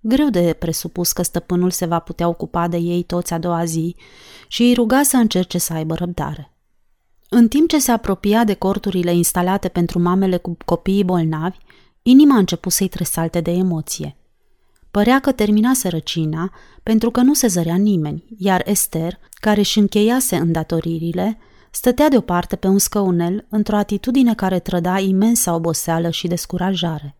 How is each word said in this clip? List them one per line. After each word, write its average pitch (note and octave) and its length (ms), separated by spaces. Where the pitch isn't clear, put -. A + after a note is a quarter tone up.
Greu C4+ 280
de F3 300
presupus E3+ 540
că F#3 100
stăpânul F3+ 480
se F3+ 160
va E3 120
putea F3 300
ocupa E3+ 400
de E3+ 80
ei F3 260
toți F3 300
a E3+ 60
doua E3+ 260
zi E3 320
și - 140
îi A#3+ 120
ruga B3 280
să - 140
încerce F#3 420
să - 140
aibă D#3+ 220
răbdare. D#3 640
În A#3 200
timp D4+ 200
ce D#4+ 100
se C4+ 120
apropia A3 540
de G#3+ 100
corturile F#3 600
instalate F3+ 540
pentru F3 300
mamele F3+ 380
cu F3 280
copiii F#3+ 400
bolnavi, E3 520
inima C#4 320
a A#3 40
început F3+ 340
să-i F#3+ 160
tresalte E3 520
de E3 100
emoție. E3 680
Părea A#3 300
că C4+ 120
terminase G#3+ 560
răcina, D#3+ 640
pentru A3+ 280
că A#3+ 100
nu C4 140
se C#4 120
zărea F3 300
nimeni, E3 480
iar F#3 260
Esther, F3 540
care G#3 260
își - 180
încheiase G#3+ 580
îndatoririle, E3 1000
stătea B3+ 380
deoparte F3+ 480
pe F#3 100
un F#3+ 120
scăunel, F#3 680
într-o G#3 280
atitudine A#3 580
care F#3+ 240
trăda F3+ 400
imensa G3 560
oboseală E3 560
și - 160
descurajare. F3 920